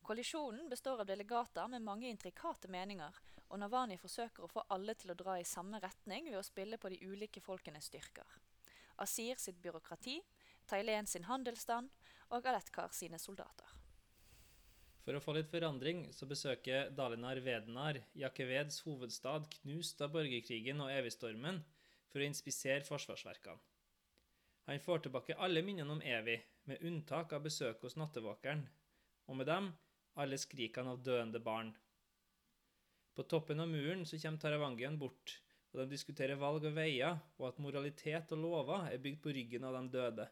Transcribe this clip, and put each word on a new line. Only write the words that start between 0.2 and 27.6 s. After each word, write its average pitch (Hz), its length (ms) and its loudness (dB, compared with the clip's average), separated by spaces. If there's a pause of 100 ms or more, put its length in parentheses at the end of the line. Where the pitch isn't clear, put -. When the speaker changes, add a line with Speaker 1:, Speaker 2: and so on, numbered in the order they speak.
Speaker 1:
består 247 300 -2
av 202 60 0
delegater 202 640 0
med 247 140 -4
mange 220 280 -4
intrikate 202 600 -4
meninger, 185 480 -4 (320)
og 190 100 -4
Navani 208 380 2
forsøker 190 480 -6
å - 40 -10
få 220 200 -2
alle 202 240 0
til - 180 -10
å 175 60 -4
dra 185 200 -2
i 175 80 -4
samme 196 360 -4
retning 208 480 -6
ved 277 100 0
å - 60 -4
spille 214 320 -4
på 196 120 -4
de 180 160 -8
ulike 202 360 -6
folkenes 165 480 -6
styrker. - 360 -12 (720)
Asir 233 400 2
sitt 180 240 -4
byråkrati, 175 580 -4 (460)
Thailand 214 440 4
sin 175 160 -2
handelsstand 240 640 0 (400)
og 240 160 2
Aletkar 190 480 0
sine 165 240 -4
soldater. - 480 -10 (1400)
Speaker 2:
For 139 160 0
å - 20 -2
få 151 140 -2
litt 156 160 2
forandring, 165 540 2 (100)
så 135 160 -8
besøker 135 640 2
Dalinar 127 480 0
Vedenar, 123 540 0 (180)
Jakkeveds 135 720 0
hovedstad, 139 640 -2
knust 156 500 -4
av 147 140 0
borgerkrigen 127 680 2
og 135 140 0
Evistormen, 123 640 0 (480)
for 143 160 0
å 143 60 4
inspisere 139 580 2
forsvarsverkene. 98 720 -6 (1120)
Han 143 120 -2
får 165 220 4
tilbake 131 400 -2
alle 180 240 8
minnene 170 240 0
om 156 160 0
Evi, 117 300 4 (340)
med 135 160 -4
unntak 160 480 0
av 147 80 0
besøk 147 400 0